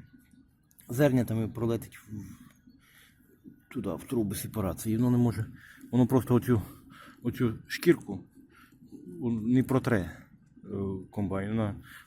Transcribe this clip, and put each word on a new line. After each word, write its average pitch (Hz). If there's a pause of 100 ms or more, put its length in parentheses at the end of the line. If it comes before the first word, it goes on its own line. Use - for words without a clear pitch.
(880)
Зернятами 120
пролетить 117
в, - (1600)
туди, 98
в 80
труби 107
сепарації. 101
І 113
воно 123
не 123
може, 113 (440)
воно 123
просто 123
оцю, 117 (600)
оцю 117
шкірку - (1200)
не 127
протре, 127
е, - (420)
комбайн. 95
Вона... 107 (320)